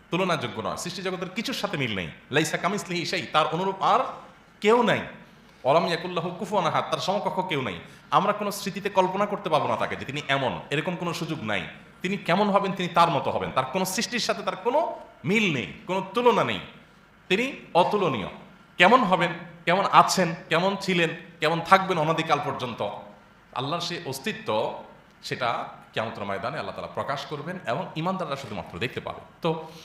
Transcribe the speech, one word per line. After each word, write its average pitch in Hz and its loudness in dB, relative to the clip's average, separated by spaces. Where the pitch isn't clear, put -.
তুলনাযোগ্য 151 0
নয়, 90 -2
সৃষ্টি - -8
জগতের 180 -4
কিছুর 233 -4
সাথে 196 -4
মিল 120 -2
নেই। 85 -4
"লাইসা 160 2
কামিসলিহি 175 -2
শাই," 160 -2
তার 156 4
অনুরূপ 185 -2
আর 190 6
কেউ 233 6
নাই। 160 2
"ওয়ালাম 160 6
ইয়াকুল্লাহু 175 -2
কুফুয়ান 185 -2
আহাদ," 143 0
তার 156 0
সমকক্ষ 190 -2
কেউ 143 0
নাই। 95 -4
আমরা 185 4
কোনো 208 -4
স্মৃতিতে 196 -6
কল্পনা 190 2
করতে 196 -4
পারবো 131 2
না 113 0
তাকে 98 -2
যে 92 -8
তিনি 143 -6
এমন, 127 0
এরকম 151 -2
কোনো 170 -4
সুযোগ 151 -6
নাই। 101 -2
তিনি 185 -2
কেমন 196 2
হবেন, 190 2
তিনি 180 -4
তার 170 6
মতো 123 0
হবেন। 92 -2
তার 131 2
কোনো 185 -2
সৃষ্টির 220 -2
সাথে 202 -2
তার 190 -4
কোনো 302 0
মিল 190 2
নেই, 95 -4
কোনো 190 -2
তুলনা 226 4
নেই। 107 -2
তিনি 247 2
অতুলনীয়। 165 4
কেমন 226 8
হবেন, 175 2
কেমন 185 4
আছেন, 170 6
কেমন 185 2
ছিলেন, 175 2
কেমন 160 2
থাকবেন 185 6
অনাদিকাল 156 2
পর্যন্ত, 127 -4
আল্লাহর 143 -4
সে 170 -6
অস্তিত্ব, 127 -4
সেটা - -4
কিয়ামতের 110 -4
ময়দানে 101 -4
আল্লাহ 98 -8
তাআলা 87 -8
প্রকাশ 139 -4
করবেন 156 -8
এবং 147 -2
ঈমানদাররা 165 -4
শুধুমাত্র 87 -10
দেখতে 120 -4
পাবে। 73 -8
তো 160 -2